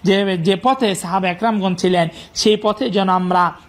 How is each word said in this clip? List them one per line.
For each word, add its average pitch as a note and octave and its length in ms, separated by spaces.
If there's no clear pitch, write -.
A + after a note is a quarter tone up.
যেভাবে G3 340
যে F3+ 180
পথে B3 400
সাহাবা F#3 320
একরামগণ F#3+ 480
ছিলেন, F3+ 320
সেই G#3+ 240
পথে G#3+ 320
যেন F#3+ 200
আমরা, F3+ 440